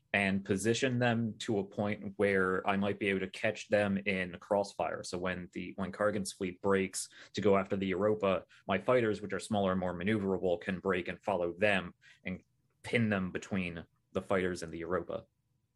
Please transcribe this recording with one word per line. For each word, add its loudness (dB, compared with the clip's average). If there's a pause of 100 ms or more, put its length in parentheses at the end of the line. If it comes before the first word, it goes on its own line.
(140)
and 2
position 2
them 2
to -2
a -2
point -4
where 2
I 2
might 0
be 0
able 2
to -2
catch -4
them 4
in -2
crossfire. -2
So -6
when -4
the, -8
when -4
Kargan's 0
fleet -6
breaks 2 (260)
to -2
go 6
after -2
the -2
Europa, 2 (220)
my 0
fighters, 2
which -8
are -4
smaller 0
and 0
more -2
maneuverable, 0
can -4
break 0
and -10
follow -2
them 2 (320)
and -8 (420)
pin 0
them 0
between -6 (300)
the 0
fighters -2
and -10
the -10
Europa. -4 (520)